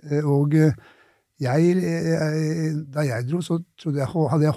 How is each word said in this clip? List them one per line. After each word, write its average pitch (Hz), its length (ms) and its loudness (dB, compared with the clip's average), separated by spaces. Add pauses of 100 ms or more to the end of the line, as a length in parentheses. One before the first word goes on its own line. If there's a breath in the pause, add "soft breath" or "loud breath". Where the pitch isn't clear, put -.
eh, 147 160 0
og, 147 300 2
eh, 156 180 6 (680 soft breath)
jeg, 143 300 2 (100)
jeg, 160 920 -2 (200)
da 139 160 -4
jeg 120 220 -4
dro, 170 100 -2
så 170 220 -2 (180)
trodde 143 220 -4
jeg, 131 100 -2
hadde 156 320 2
jeg 151 140 4